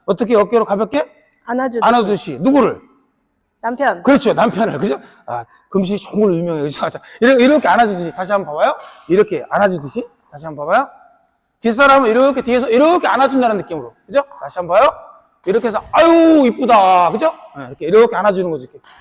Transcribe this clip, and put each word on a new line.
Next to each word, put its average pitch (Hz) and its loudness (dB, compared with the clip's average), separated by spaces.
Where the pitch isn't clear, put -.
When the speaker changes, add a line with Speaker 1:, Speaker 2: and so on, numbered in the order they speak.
Speaker 1:
어떻게 202 -2
어깨로 214 2
가볍게? 214 -4
Speaker 2:
안아주듯이. 240 -6
Speaker 1:
안아주듯이. 202 -2
누구를? 226 0
Speaker 2:
남편. 233 -4
Speaker 1:
그렇죠. 226 2
남편을. 170 -2
그죠? 208 -4
아, 117 -10
금시 190 -4
정말 202 -2
유명해요. 165 -4
그죠? 151 -6
자, - -14
이렇게, 247 4
이렇게 262 2
안아주듯이. 185 0
다시 185 -8
한번 185 -4
봐봐요. 220 -2
이렇게 175 0
안아주듯이. 180 -4
다시 143 -20
한번 147 -12
봐봐요. 220 -2
뒷사람은 262 2
이렇게 262 2
뒤에서 247 -2
이렇게 285 2
안아준다는 247 0
느낌으로. 147 -12
그죠? 254 -2
다시 143 -14
한번 175 0
봐요. 277 4
이렇게 226 0
해서, 208 -6
"아유, 330 6
이쁘다." 196 2
그죠? 320 -2
네, 139 -14
이렇게, 143 -12
이렇게 220 4
안아주는 185 -2
거죠. 139 -8
이렇게. - -20